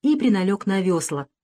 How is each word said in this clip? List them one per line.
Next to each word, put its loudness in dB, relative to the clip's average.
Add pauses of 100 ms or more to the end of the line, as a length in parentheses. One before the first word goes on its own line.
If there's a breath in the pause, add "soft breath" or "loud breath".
и 2
приналёг 0
на 0
вёсла, -2 (160)